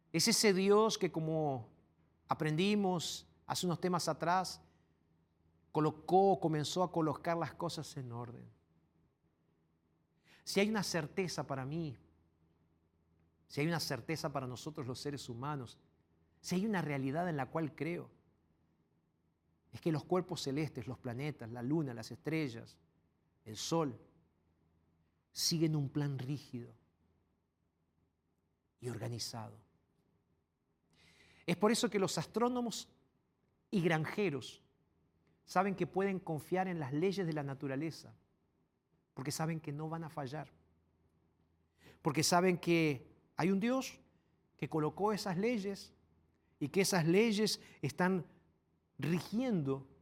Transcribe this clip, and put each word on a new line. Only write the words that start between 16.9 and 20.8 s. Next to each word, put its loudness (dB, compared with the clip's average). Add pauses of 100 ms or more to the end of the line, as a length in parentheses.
en -2
la -2
cual -4
creo, -6 (1600)
es -14
que 0
los 0
cuerpos -2
celestes, -4